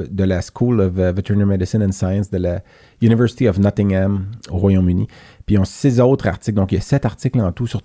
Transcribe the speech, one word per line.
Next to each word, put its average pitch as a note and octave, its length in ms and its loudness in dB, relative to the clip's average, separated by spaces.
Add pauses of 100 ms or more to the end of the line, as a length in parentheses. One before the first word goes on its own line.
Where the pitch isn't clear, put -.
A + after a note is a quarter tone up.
de G2 140 -2
la F#2 180 0
School A#2+ 400 -2
of, F#2 160 0
euh, F2+ 140 2
Veterinary G2+ 360 0
Medicine G2 360 0
and G2 80 0
Science G2 400 -2
de F#2+ 80 -2
la F2+ 240 -4 (400)
University A#2 440 2
of F#2+ 120 0
Nottingham G2 680 0 (240)
au F#2+ 80 -6
Royaume-Uni. F#2 480 2 (400)
Puis - 80 -2
ils G#2 60 4
ont F#2+ 60 2
six B2 340 0
autres B2+ 260 2
articles. G2+ 300 -4
Donc, G2 160 0
il G2+ 40 2
y - 40 0
a - 20 -2
sept - 240 0
articles B2 340 -2
en F#2 120 0
tout A#2 160 -6
sur G#2+ 180 -8